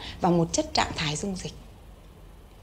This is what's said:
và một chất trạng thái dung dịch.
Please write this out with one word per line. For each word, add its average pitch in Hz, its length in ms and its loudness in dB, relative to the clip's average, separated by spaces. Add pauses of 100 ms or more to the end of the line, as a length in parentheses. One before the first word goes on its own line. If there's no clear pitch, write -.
(220)
và 185 80 6
một 170 240 4
chất 302 200 0
trạng - 220 2
thái 151 200 0
dung 196 200 -4
dịch. 170 180 -8 (1080)